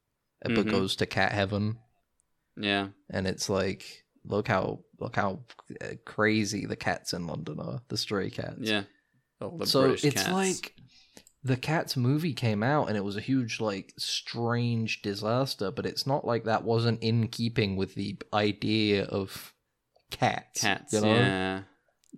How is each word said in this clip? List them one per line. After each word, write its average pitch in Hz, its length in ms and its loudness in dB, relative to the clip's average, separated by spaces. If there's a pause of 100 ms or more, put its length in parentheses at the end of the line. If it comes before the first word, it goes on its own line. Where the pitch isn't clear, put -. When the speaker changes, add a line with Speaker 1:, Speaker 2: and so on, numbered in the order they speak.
(460)
Speaker 1:
uh, - 40 0
but 110 180 2
Speaker 2:
Mm-hmm. - 20 0
Speaker 1:
goes 98 280 0
to 101 100 0
cat - 240 2
heaven. 104 480 0 (800)
Speaker 2:
Yeah. 101 320 0 (200)
Speaker 1:
And 98 160 -2
it's 92 240 -2
like, 95 560 -2 (180)
look 107 240 -2
how, 107 340 0 (180)
look 110 160 -8
how, 98 240 0 (420)
uh, - 120 -8 (120)
crazy 107 640 0
the 104 80 -4
cats - 380 -4
in 87 120 -6
London 80 340 -8
are, 123 280 -8
the - 100 -4
stray 101 320 -2
cats. - 300 -8
Speaker 2:
Yeah. 107 240 0 (580)
All 113 160 -8
the 156 80 -4
Speaker 1:
So 139 200 4
Speaker 2:
British 135 200 2
Speaker 1:
it's 139 160 2
Speaker 2:
cats. - 100 0
Speaker 1:
like, 190 440 0 (680)
the 131 140 0
Cats 151 400 -2
movie 139 380 2
came 110 280 0
out 139 280 2
and 107 80 0
it 98 80 -2
was 101 100 -4
a 107 60 -4
huge, 127 400 0
like, 101 360 -2
strange 117 1040 -2
disaster, 107 720 0
but 95 140 -4
it's - 200 -4
not 135 220 0
like 113 160 0
that 107 220 0
wasn't 113 360 2
in 113 280 2
keeping 113 480 0
with 95 180 -2
the 101 220 -6 (160)
idea 104 720 2
of - 480 -6 (580)
cats, - 480 -2
Speaker 2:
Cats, - 320 0
Speaker 1:
you 107 80 4
know? 107 160 6
Speaker 2:
yeah. 95 480 2 (540)